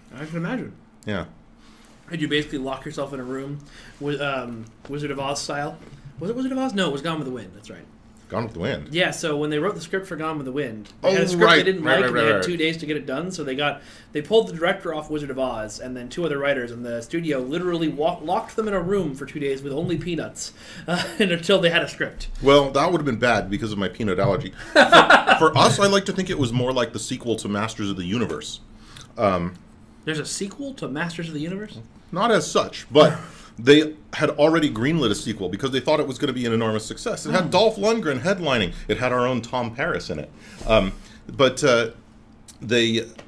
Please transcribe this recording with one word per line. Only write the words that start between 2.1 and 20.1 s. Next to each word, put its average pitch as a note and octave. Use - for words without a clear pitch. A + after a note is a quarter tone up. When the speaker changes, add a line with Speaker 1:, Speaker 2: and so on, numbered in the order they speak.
Speaker 1:
Did E3+
you D3
basically D3
lock C3
yourself D3
in C3
a B2
room C3+
with, C#3+
um, B2
Wizard C#3+
of C3+
Oz C#3
style? D3+
Was E3+
it A#3
Wizard C4
of C4
Oz? C4
No, F#3
it C#3
was C#3
Gone D#3+
with C3+
the B2+
Wind. G2
That's -
right. F2
Speaker 2:
Gone A2+
with A2+
the E2
Wind? F#2+
Speaker 1:
Yeah, E3
so D3+
when D3+
they D3+
wrote F#3
the E3
script F#3+
for F3
Gone D#3
with C3+
the B2+
Wind, A#2
they F#3
had F#3+
a -
Speaker 2:
Oh, -
Speaker 1:
script F3
Speaker 2:
right. E3
Speaker 1:
they C#3+
didn't F#3
Speaker 2:
Right, -
Speaker 1:
like, -
Speaker 2:
right, B2+
Speaker 1:
and A#2+
Speaker 2:
right, A#2+
Speaker 1:
they A2+
had A2
Speaker 2:
right. F#2
Speaker 1:
two F3
days D#3+
to D#3+
get D3+
it C3
done, D3
so E3+
they C3
got, D3
they D3
pulled G#3+
the F3
director E3+
off D3+
Wizard D3
of B2+
Oz A2+
and B2+
then A#2+
two F3
other C#3+
writers, C3+
and A#2+
the A#2
studio D#3+
literally E3
wa-, D#3
locked F#3+
them A3
in G3+
a F#3
room F3
for C#3
two D#3
days C#3
with C#3
only E3+
peanuts, C#3+